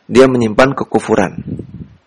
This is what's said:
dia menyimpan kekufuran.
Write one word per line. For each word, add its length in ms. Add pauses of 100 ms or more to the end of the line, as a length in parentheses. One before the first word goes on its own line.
dia 240
menyimpan 480
kekufuran. 640 (640)